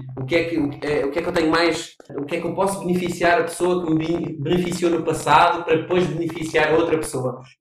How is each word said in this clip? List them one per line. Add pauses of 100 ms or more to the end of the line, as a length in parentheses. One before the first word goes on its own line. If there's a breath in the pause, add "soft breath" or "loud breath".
(200)
o
que
é
que,
o, (120)
é,
o
que
é
que
eu
tenho
mais, (240)
o
que
é
que
eu
posso
beneficiar
a
pessoa
que
me
bene-,
beneficiou
no
passado
para
depois
beneficiar
outra
pessoa, (200 loud breath)